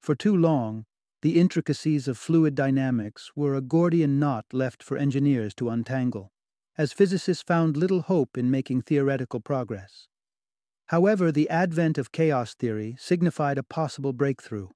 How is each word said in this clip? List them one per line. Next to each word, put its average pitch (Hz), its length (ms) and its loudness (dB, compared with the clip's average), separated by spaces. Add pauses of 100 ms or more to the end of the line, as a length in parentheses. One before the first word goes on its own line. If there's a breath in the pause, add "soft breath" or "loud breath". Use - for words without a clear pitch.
For 147 140 0
too 208 200 0
long, 123 500 0 (360)
the 165 180 4
intricacies 156 680 0
of 123 100 -4
fluid 160 380 2
dynamics 131 800 -2
were 143 180 -2
a 135 80 -2
Gordian 160 580 2
knot 139 320 -2
left 127 300 -4
for - 160 -6
engineers 139 580 0
to 120 140 -4
untangle, 117 640 -4 (460)
as 151 160 0
physicists 185 500 0
found 165 340 2
little 185 240 0
hope 156 360 0
in 127 140 0
making 131 300 0
theoretical 135 580 0
progress. 110 680 -8 (800)
However, 180 440 4
the 151 180 2
advent 165 480 0
of 135 140 -6
chaos 143 420 0
theory 110 460 -4
signified 160 580 0
a 139 60 -6
possible 143 500 -6
breakthrough. 123 640 -4